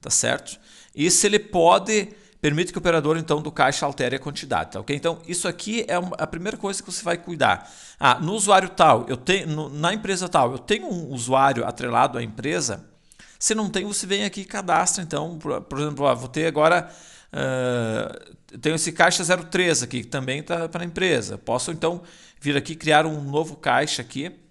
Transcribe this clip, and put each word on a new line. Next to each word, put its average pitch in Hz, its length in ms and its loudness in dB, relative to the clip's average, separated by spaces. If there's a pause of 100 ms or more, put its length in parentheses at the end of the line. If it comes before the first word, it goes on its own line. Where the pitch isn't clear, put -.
tá - 80 -14
certo? - 500 -2 (360)
E 156 160 2
se - 160 4
ele 202 120 4
pode, 196 760 4 (280)
permite 151 300 2
que - 40 -6
o 180 40 -4
operador, 160 360 4
então, 160 240 0
do 156 100 -8
caixa 139 360 2
altere 135 300 -2
a - 20 -4
quantidade, 131 540 -4
tá 95 80 -8
ok? 139 140 -4
Então, 165 320 -4
isso 175 220 -4
aqui 208 400 -6
é 180 100 0
uma, 180 180 -6
a 160 100 -4
primeira 180 320 -8
coisa 196 240 -6
que 180 100 -14
você - 100 -8
vai 175 140 -2
cuidar. 143 560 0 (260)
Ah, 135 220 4
no 170 140 -2
usuário 196 340 6
tal, 123 400 6
eu 131 80 -2
tenho, 156 300 0
no, 151 240 -6
na 156 240 -2
empresa 190 340 -4
tal, 127 240 4
eu 131 60 -6
tenho 226 280 -2
um 175 240 -6
usuário 127 540 2
atrelado 123 540 0
à 120 40 -4
empresa? 120 640 -4 (520)
Se - 160 0
não 214 160 -2
tem, 190 160 -2
você 202 200 -6
vem 196 180 -2
aqui 196 180 -6
e - 20 -10
cadastra, 180 580 0
então, 160 360 -6
por, 143 240 -4
por 135 160 -8
exemplo, 143 280 -2
ah, 135 60 6
vou 120 160 -2
ter 151 180 -2
agora, 165 460 2 (400)
ah, 123 880 -2 (320)
eu 120 60 -16
tenho 151 160 0
esse 160 180 -2
caixa 180 320 4
zero 170 200 2
três 170 380 2
aqui, 123 200 -6
que - 60 -14
também 135 340 -4
tá 165 260 -4
pra 170 160 -8
empresa. 165 540 0
Posso, 127 340 -2
então, 170 300 -2 (360)
vir 143 200 0
aqui 147 160 -6
e - 20 -16
criar 156 300 4
um 156 160 -4
novo 143 340 -4
caixa 135 460 0
aqui 135 360 -10 (120)